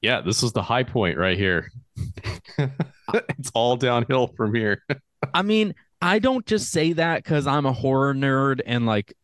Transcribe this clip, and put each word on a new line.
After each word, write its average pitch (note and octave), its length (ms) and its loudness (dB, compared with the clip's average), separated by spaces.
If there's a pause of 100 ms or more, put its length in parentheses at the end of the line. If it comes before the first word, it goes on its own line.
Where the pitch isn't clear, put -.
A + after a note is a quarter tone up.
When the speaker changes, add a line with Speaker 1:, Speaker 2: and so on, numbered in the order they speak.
Speaker 1:
Yeah, B2+ 180 2
this G2+ 240 -2
is A#2+ 80 0
the G#2+ 100 -2
high A#2+ 220 0
point G2 340 -2
right F#2 200 2
here. F#2 340 0 (840)
<laughs> C3+ 120 -2 (440)
It's - 400 -4
all A#2+ 240 2
downhill A#2+ 580 0
from G#2+ 180 0
here. G#2+ 300 -2 (240)
<laughs> - 260 -8
Speaker 2:
I F3 80 2
mean, G#3+ 320 2 (280)
I F#3 180 2
don't B3+ 260 0
just G#3+ 240 -2
say D#3+ 220 2
that E3 320 0
'cause D3 240 0
I'm C#3+ 180 2
a C3+ 60 2
horror C3+ 420 2
nerd C3+ 520 2
and, A#2+ 200 0
like, G#2+ 280 0 (100)